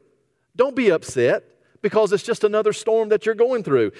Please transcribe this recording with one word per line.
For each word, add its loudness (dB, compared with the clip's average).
Don't 0
be 2
upset, 0
because 0
it's -2
just -4
another 0
storm -2
that 0
you're -2
going 0
through." 0